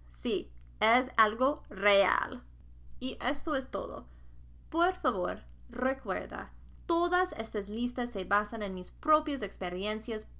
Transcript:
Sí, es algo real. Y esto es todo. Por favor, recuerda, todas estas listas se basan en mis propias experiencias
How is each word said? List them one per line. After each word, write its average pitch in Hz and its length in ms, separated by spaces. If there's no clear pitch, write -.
Sí, - 440
es 240 360
algo 233 540
real. 196 720
Y 254 220
esto 294 340
es 254 140
todo. - 360
Por 349 280
favor, 190 460
recuerda, - 840
todas 349 460
estas 208 360
listas 240 420
se 185 140
basan 208 380
en 190 100
mis 180 180
propias 302 520
experiencias 208 840